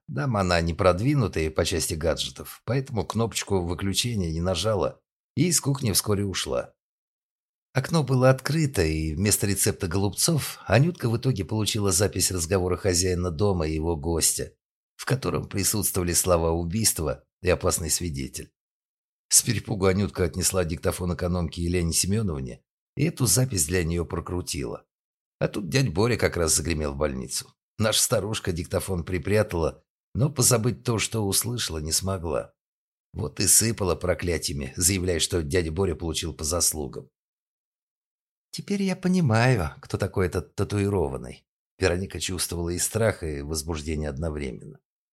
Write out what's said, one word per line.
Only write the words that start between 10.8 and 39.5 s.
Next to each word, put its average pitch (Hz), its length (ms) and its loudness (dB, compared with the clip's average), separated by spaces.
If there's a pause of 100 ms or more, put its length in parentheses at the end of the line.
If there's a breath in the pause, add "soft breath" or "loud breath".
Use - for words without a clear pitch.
в 113 80 2
итоге 113 280 0
получила 104 460 0
запись 92 400 2
разговора 90 460 0
хозяина 90 560 2
дома 87 340 2
и 78 80 0
его 80 220 0
гостя, 76 560 -2 (420)
в - 100 -14
котором - 440 -2
присутствовали 95 640 0
слова 82 400 4
убийства 85 720 0 (180)
и 92 80 2
опасный 85 400 2
свидетель. 69 640 -6 (800)
С - 80 6
перепугу 101 440 0
Анютка 95 360 2
отнесла 90 420 0
диктофон 87 480 -2
экономке 87 480 -2
Елене 85 320 0
Семеновне 80 680 -2 (340)
и 131 60 0
эту 156 240 0
запись 110 400 2
для 90 160 0
нее 82 220 0
прокрутила. 82 800 -6 (540)
А - 80 0
тут 180 200 -6
дядь 127 240 0
Боря 107 240 2
как 87 200 0
раз 82 180 2
загремел 76 380 -2
в 69 40 -8
больницу. 67 560 -4 (240)
Наша 107 240 2
старушка 104 520 0
диктофон 85 500 -2
припрятала, 90 800 0 (320)
но 131 160 2
позабыть 120 540 2
то, 113 160 0
что 110 260 -2
услышала, 98 520 -2
не 78 120 -4
смогла. 85 640 -2 (580)
Вот - 280 -6
и 92 80 2
сыпала 101 480 4
проклятиями, 80 800 -2
заявляя, 92 420 2
что 85 240 0
дядя 80 300 0
Боря 90 240 0
получил 80 360 -4
по 80 120 -10
заслугам. 76 680 -2 (1400)
«Теперь 196 320 -4
я 185 100 0
понимаю, 127 880 4